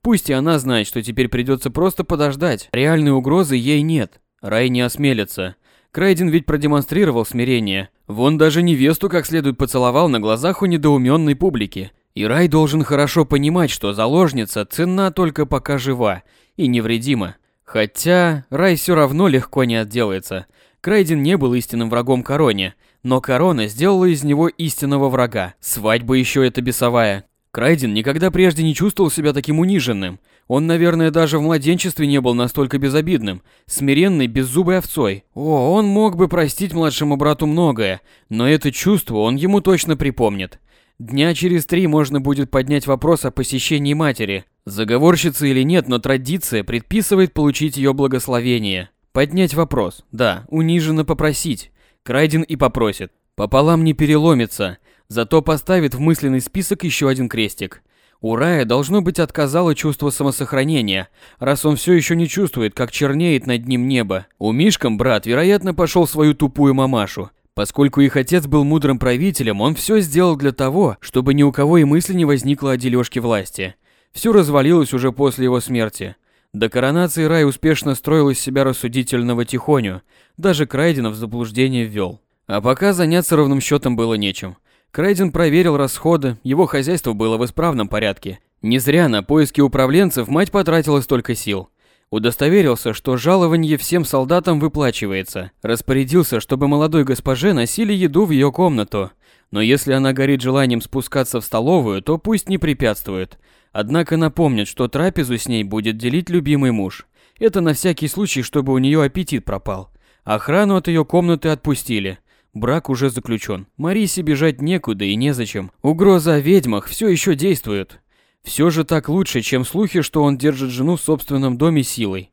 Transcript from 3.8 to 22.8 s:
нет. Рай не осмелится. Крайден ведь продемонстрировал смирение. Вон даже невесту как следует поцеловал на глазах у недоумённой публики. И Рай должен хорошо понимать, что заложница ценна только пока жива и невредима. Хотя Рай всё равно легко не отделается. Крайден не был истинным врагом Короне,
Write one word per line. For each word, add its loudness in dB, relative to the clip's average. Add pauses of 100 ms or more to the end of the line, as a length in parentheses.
нет. -2 (200)
Рай 0
не 0
осмелится. -2 (340)
Крайден 2
ведь 2
продемонстрировал 0
смирение. -2 (180)
Вон 0
даже 4
невесту 2
как -2
следует -2
поцеловал 2
на 0
глазах -2
у 2
недоумённой 2
публики. -4 (220)
И -4
Рай 2
должен 2
хорошо 0
понимать, 0
что -6
заложница 0
ценна -2
только -2
пока -4
жива -2 (340)
и 0
невредима. -2 (280)
Хотя 0
Рай 2
всё 0
равно 2
легко 0
не 0
отделается. -4 (340)
Крайден 2
не 2
был 0
истинным -2
врагом 0
Короне, 0 (280)